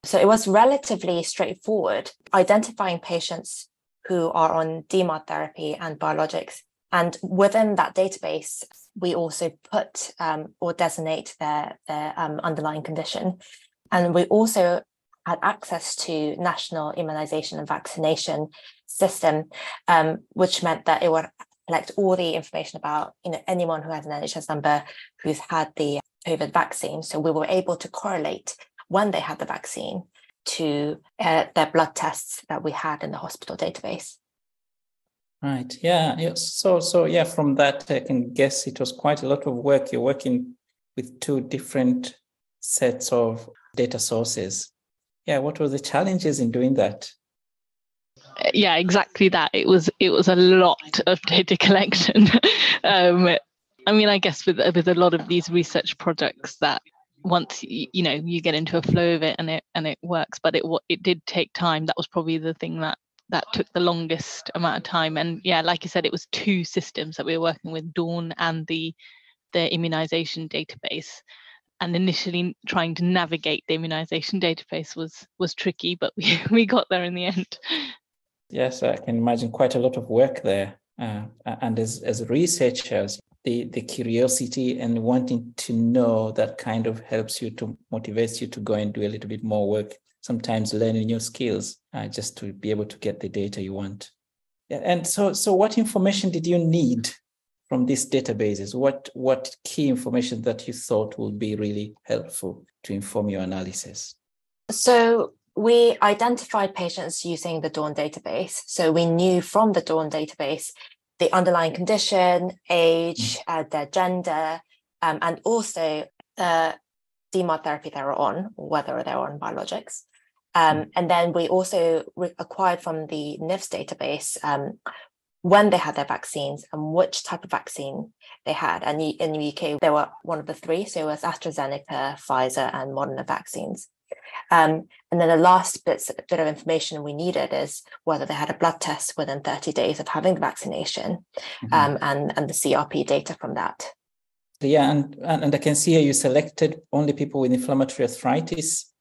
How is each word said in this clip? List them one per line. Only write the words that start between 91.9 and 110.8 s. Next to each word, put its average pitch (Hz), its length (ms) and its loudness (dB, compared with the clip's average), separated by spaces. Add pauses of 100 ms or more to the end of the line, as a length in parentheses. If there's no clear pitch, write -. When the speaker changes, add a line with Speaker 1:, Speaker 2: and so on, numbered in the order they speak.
Speaker 2:
uh, 107 140 -8
just - 300 -8
to 101 160 -10
be 107 160 -8
able 104 160 -2
to - 140 -16
get 101 200 -6
the 101 80 -8
data 101 340 -6
you 95 120 -8
want. 98 380 -10 (580)
Yeah, 143 140 -6
and 175 220 0
so, 196 280 0
so 202 200 0
what 214 240 4
information 196 520 2
did 165 180 -2
you 175 100 4
need 160 520 2 (580)
from 127 180 2
these 131 240 0
databases? 104 640 -2
What, 135 400 0
what 131 400 0 (120)
key 147 240 0
information 123 540 -2
that 117 220 -4
you 123 80 -8
thought 110 460 -2
would 107 180 -6
be 107 180 -4
really 107 480 -4
helpful - 600 -6 (180)
to - 100 -8
inform 104 360 -4
your 95 120 -4
analysis? 92 720 -10 (560)
Speaker 1:
So 233 640 4 (240)
we 233 440 6
identified 208 720 2
patients 175 520 -8
using 165 340 -4
the 156 100 -4
Dawn 151 240 -4
database. 151 760 -6
So 165 260 2
we 170 120 4
knew 175 360 4
from 214 320 2
the 170 80 2
Dawn 160 280 -2
database 151 640 -6 (480)